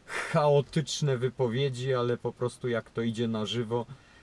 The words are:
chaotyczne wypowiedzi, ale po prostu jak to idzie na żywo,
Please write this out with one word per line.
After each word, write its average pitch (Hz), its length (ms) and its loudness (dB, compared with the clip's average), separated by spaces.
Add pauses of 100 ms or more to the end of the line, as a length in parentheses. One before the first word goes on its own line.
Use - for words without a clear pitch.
chaotyczne 143 1120 2
wypowiedzi, 127 760 0
ale 120 220 0
po 120 160 -6
prostu - 360 -4
jak 113 220 -2
to 117 120 -4
idzie 117 260 0
na 107 180 -2
żywo, 117 400 -2 (360)